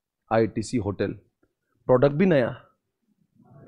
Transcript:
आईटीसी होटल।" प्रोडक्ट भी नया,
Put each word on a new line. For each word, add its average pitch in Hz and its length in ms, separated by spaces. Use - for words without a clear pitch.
आईटीसी 113 460
होटल।" 98 340
प्रोडक्ट 131 280
भी 160 120
नया, 135 360